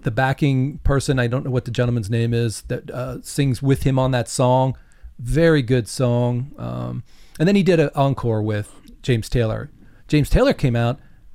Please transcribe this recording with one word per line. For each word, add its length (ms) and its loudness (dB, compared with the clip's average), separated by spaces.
the 100 -4
backing 720 0
person, 340 2
I 100 2
don't 180 -2
know 60 -4
what 120 -2
the 80 -8
gentleman's 380 0
name 240 0
is, 340 -2
that, 240 -10
uh, 300 -10
sings 400 -2
with 220 2
him 160 2
on 120 0
that 160 -2
song. 480 2
Very 440 2
good 260 0
song. 680 0
Um, 460 -8
and 80 4
then 80 4
he 80 4
did 160 4
an 160 4
encore 460 0
with 320 -4
James 280 -2
Taylor. 400 -2
James 200 2
Taylor 240 4
came 220 0
out. 240 0